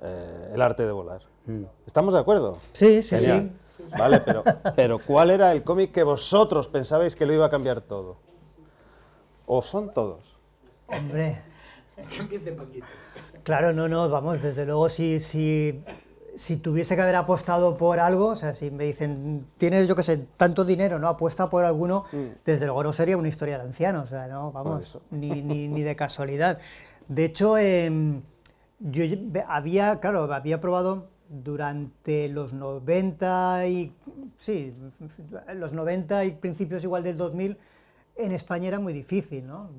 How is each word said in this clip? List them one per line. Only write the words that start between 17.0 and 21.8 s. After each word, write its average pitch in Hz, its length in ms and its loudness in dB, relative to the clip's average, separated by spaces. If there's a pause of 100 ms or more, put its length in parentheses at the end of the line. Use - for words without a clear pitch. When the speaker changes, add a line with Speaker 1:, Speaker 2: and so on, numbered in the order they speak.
Speaker 3:
haber 185 140 4
apostado 175 600 2
por 170 240 2
algo, 185 260 4
o 220 100 -2
sea, 151 160 -6
si 147 180 -8
me 143 140 -6
dicen, 147 640 -4 (120)
"Tienes, 180 300 4
yo 185 80 2
qué 180 60 0
sé, 156 240 0 (100)
tanto 180 280 4
dinero, 180 340 0
¿no? 160 100 0
Apuesta 165 400 -2
por 175 160 2
alguno", 175 480 0